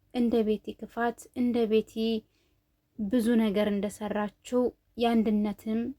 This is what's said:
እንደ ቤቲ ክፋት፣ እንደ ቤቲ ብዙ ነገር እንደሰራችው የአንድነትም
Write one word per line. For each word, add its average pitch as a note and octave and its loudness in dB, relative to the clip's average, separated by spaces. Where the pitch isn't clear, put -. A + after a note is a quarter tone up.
እንደ A#3+ 2
ቤቲ G#3+ -2
ክፋት፣ A#3 -4
እንደ B3 0
ቤቲ G#3+ 0
ብዙ A3 0
ነገር G#3 2
እንደሰራችው G#3 -4
የአንድነትም A3 0